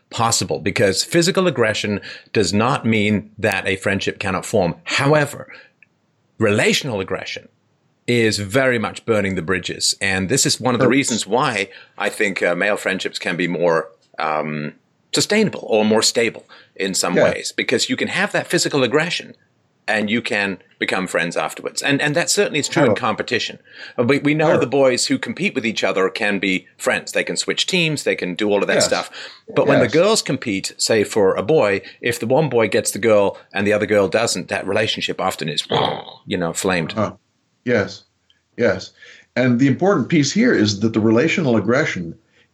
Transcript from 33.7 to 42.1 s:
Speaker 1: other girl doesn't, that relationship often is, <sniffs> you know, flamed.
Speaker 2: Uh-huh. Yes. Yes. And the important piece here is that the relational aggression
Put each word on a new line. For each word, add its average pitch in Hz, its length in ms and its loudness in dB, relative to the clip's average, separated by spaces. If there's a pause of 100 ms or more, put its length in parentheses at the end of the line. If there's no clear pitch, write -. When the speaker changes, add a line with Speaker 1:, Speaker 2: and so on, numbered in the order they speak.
Speaker 1:
other 107 140 2
girl 98 220 4
doesn't, 107 400 0
that 98 180 -4
relationship 101 560 -2
often 87 260 -2
is, 76 140 -4 (340)
<sniffs> - 300 -18
you 101 100 -2
know, 85 160 -2
flamed. 87 420 -2
Speaker 2:
Uh-huh. 104 180 -2 (520)
Yes. 107 380 -2 (560)
Yes. 101 320 0 (460)
And 123 220 2
the 135 100 4
important 151 420 2
piece 143 220 2
here 233 220 4
is 104 260 0
that 113 120 0
the 113 80 2
relational 120 560 2
aggression 101 580 -2 (400)